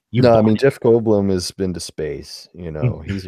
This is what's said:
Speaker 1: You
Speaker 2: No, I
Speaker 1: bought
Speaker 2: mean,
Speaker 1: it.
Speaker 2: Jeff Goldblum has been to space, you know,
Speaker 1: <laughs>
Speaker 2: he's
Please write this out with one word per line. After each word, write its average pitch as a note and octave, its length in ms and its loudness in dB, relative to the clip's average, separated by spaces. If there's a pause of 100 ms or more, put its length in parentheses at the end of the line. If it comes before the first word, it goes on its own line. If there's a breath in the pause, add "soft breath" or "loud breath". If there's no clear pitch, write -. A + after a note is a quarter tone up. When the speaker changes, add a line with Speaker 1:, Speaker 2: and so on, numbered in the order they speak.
Speaker 1:
You A2+ 140 0
Speaker 2:
No, A#2+ 80 6
I - 60 6
Speaker 1:
bought A2 80 4
Speaker 2:
mean, A2 100 4
Speaker 1:
it. - 60 -4
Speaker 2:
Jeff C3+ 180 0
Goldblum A2 500 2
has F#2 220 -4
been F#2 240 -6
to E2+ 40 -10
space, D2+ 760 -12
you E2+ 160 -12
know, D#2 280 -4
Speaker 1:
<laughs> D#2 60 -16
Speaker 2:
he's F#2 220 -10